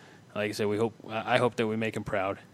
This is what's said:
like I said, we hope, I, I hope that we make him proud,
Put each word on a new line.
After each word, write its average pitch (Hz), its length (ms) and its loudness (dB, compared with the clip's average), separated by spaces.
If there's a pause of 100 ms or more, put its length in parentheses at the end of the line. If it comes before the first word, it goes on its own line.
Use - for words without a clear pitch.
(340)
like 104 160 0
I - 20 -4
said, 104 160 0
we 104 100 2
hope, 107 160 0 (160)
I, 110 240 0
I 123 40 8
hope 120 180 2
that 117 100 2
we 110 100 0
make 110 200 -2
him 104 80 -4
proud, 98 340 -2 (160)